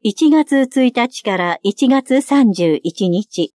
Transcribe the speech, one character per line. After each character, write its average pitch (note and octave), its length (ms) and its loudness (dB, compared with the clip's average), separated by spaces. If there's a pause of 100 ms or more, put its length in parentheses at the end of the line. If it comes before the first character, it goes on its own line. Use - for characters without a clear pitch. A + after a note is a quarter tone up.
一 C4 280 0
月 C#4+ 380 2
一 B3+ 240 0
日 B3 320 -6
か F#3+ 140 -2
ら F3 260 -4
一 G3+ 240 -2
月 C4 340 0
三 C4+ 300 2
十 E3+ 320 0
一 F3 260 -4
日。 F3 500 -4